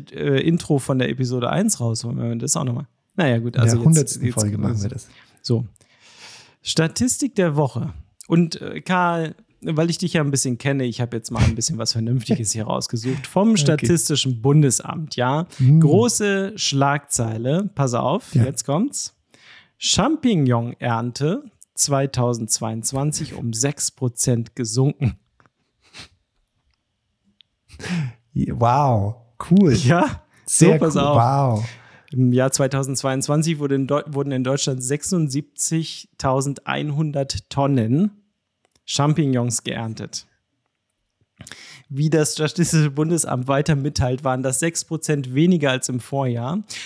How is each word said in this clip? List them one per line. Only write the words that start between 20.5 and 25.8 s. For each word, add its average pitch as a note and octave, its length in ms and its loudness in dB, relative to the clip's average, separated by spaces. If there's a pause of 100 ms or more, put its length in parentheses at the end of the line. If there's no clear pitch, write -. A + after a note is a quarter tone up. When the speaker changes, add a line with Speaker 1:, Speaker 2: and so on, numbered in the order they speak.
Speaker 1:
zweitausendzweiundzwanzig B2 1600 -2
um A#2 180 -6
sechs A#2+ 380 -4
Prozent A#2+ 680 -2
gesunken. B2+ 600 -2 (3250)